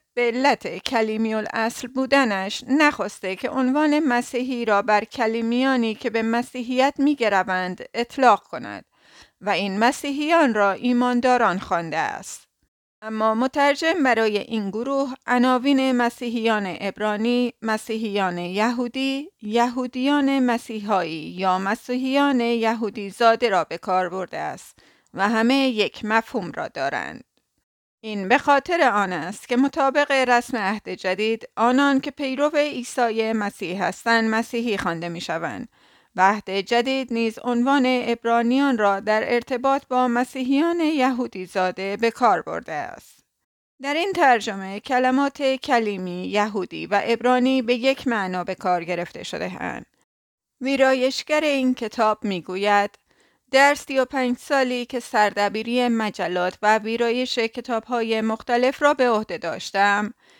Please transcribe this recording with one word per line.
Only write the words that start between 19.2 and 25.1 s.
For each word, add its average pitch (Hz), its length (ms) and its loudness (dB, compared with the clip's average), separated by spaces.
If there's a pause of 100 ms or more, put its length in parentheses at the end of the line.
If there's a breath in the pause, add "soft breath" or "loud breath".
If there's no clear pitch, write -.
یهودیان 254 960 0
مسیحایی 202 1000 -2
یا 185 220 2
مسیحیان 254 840 0
یهودی 226 680 -2
زاده 226 400 4
را 185 140 2
به 220 140 -8
کار 185 320 0
برده 175 280 -8
است - 420 -10 (340 soft breath)